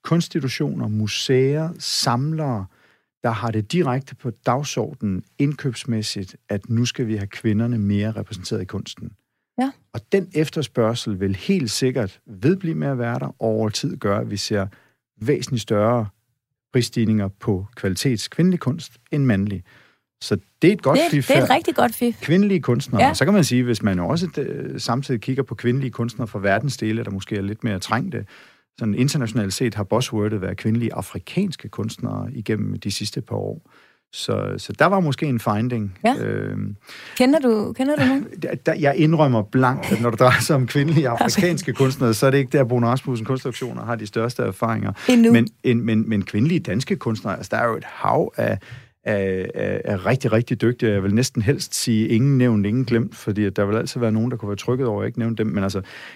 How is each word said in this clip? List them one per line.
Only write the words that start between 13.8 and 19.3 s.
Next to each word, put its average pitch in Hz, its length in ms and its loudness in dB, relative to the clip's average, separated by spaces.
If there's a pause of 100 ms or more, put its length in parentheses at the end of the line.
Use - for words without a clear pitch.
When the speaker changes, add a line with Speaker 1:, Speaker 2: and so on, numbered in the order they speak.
Speaker 1:
gøre, 104 240 0
at 113 100 -6
vi 101 60 -4
ser 101 300 -2 (540)
væsentligt 123 420 -2
større 110 440 2 (640)
prisstigninger 110 560 2
på 98 380 -4 (100)
kvalitets 101 520 -2
kvindelig 180 320 2
kunst - 320 -6 (200)
end 147 120 2
mandlig. 101 400 0 (580)